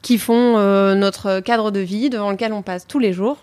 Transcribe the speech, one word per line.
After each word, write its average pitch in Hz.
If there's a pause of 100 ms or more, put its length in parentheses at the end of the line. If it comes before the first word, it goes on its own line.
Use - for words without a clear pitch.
qui 240
font, 233
euh, 196
notre 196
cadre 220
de 196
vie, 208
devant 208
lequel 220
on 208
passe 180
tous -
les 220
jours. 208